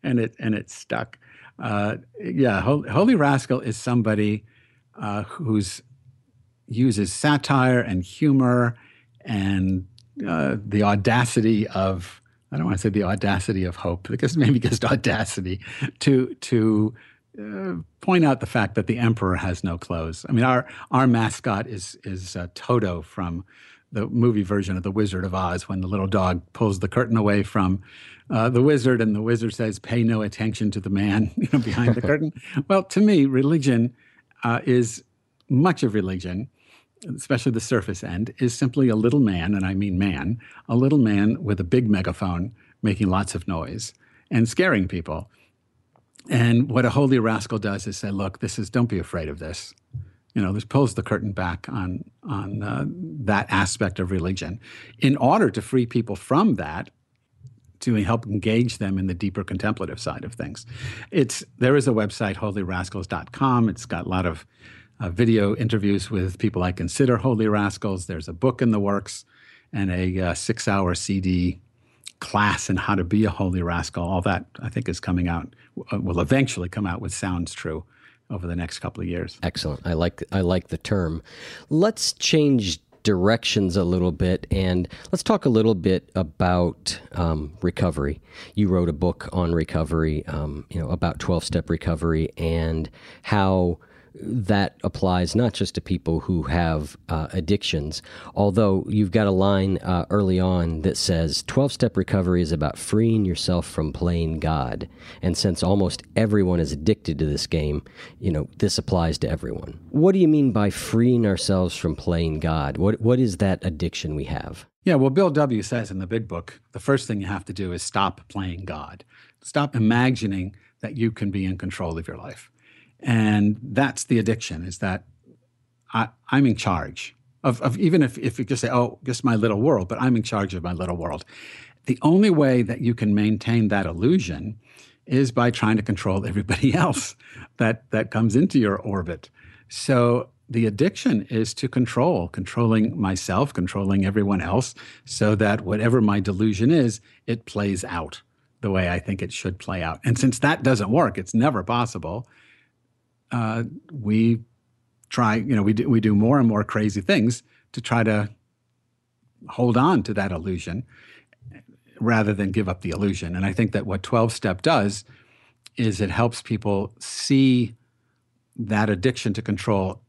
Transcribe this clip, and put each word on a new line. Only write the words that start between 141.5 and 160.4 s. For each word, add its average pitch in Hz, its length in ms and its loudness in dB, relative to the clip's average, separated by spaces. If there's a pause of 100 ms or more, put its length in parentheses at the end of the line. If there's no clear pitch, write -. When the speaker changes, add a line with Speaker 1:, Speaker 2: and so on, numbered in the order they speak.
Speaker 1:
to - 160 -6
control, 123 600 0
controlling 110 720 0
myself, 98 540 -2
controlling 98 540 0
everyone 101 340 0
else, 98 340 0 (300)
so 107 300 2
that 104 260 2
whatever 107 400 2
my 104 180 4
delusion 104 520 0
is, 131 320 2 (240)
it 113 180 -6
plays 101 400 -4
out 82 380 -8 (400)
the 104 80 -2
way 92 180 2
I 87 120 -2
think 92 200 -6
it 87 140 -8
should 92 240 -6
play 90 240 -6
out. 82 200 -6
And 117 160 2
since 127 200 2
that - 240 2
doesn't 113 280 2
work, 123 280 2
it's - 160 -10
never 117 280 2
possible, 117 640 -4 (1080)
uh, 117 320 -2 (280)
we 113 480 2 (680)
try, 113 280 2
you 117 200 -2
know, 104 60 2
we 104 100 4
do, 113 160 0
we 117 120 4
do 107 140 4
more 117 240 6
and 120 100 4
more 104 160 2
crazy 104 360 -2
things 120 420 2 (300)
to - 80 -8
try 117 220 0
to 104 260 0 (1200)
hold 120 280 2
on 139 260 4
to 110 120 -4
that 98 180 -2
illusion 90 520 -6 (1160)